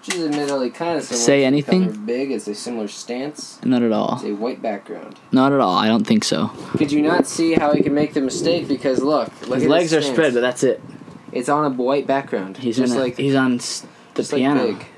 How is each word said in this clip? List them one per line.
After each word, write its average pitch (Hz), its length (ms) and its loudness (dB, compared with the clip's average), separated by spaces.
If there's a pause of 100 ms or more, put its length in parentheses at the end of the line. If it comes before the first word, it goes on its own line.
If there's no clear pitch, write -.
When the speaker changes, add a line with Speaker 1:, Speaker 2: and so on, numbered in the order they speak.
Speaker 1:
Which 185 100 -6
is 170 100 -2
admittedly 143 440 -2
kinda 170 300 -4
similar 120 240 -4
Speaker 2:
Say 143 120 6
Speaker 1:
to 139 40 4
the 135 60 4
Speaker 2:
anything? 147 400 2
Speaker 1:
cover 170 80 -4
of 107 120 -10
Big. 127 240 -4
It's 107 160 -6
a 104 80 -6
similar 113 340 -8
stance. - 760 -10
Speaker 2:
Not 123 180 2
at 117 80 2
all. 107 260 0
Speaker 1:
It's 131 80 -10
a 107 100 -4
white 107 260 -6
background. 101 560 -8 (160)
Speaker 2:
Not 131 200 4
at 139 80 4
all. 92 140 4
I 107 140 2
don't 117 180 4
think 107 180 2
so. 78 240 0 (280)
Speaker 1:
Could 143 160 0
you 151 80 2
not 165 260 2
see 165 280 0
how 151 180 2
he 143 100 2
can 143 120 2
make 147 180 0
the 147 80 0
mistake? 156 480 -2
Because 131 340 0
look, 147 260 0 (200)
look 123 80 -2
Speaker 2:
His 127 80 2
Speaker 1:
at 131 60 4
Speaker 2:
legs 170 200 6
Speaker 1:
his 160 40 4
Speaker 2:
are 151 80 4
Speaker 1:
stance. 135 140 -2
Speaker 2:
spread, 151 180 4
but 120 80 4
that's 123 200 0
it. 131 200 2 (500)
Speaker 1:
It's 123 160 -4
on 147 160 2
a 139 100 0
white 131 320 0
background. 120 520 -2
Speaker 2:
He's 120 180 -2
Speaker 1:
Just 123 160 2
Speaker 2:
in 120 80 2
a, - 20 2
Speaker 1:
like, 123 140 -2
Speaker 2:
he's 135 180 0
on 131 220 2
s-, - 240 -6 (340)
the - 80 -2
Speaker 1:
just 110 100 -4
like 139 80 0
Speaker 2:
piano. 131 260 2
Speaker 1:
Big. 104 200 -4 (120)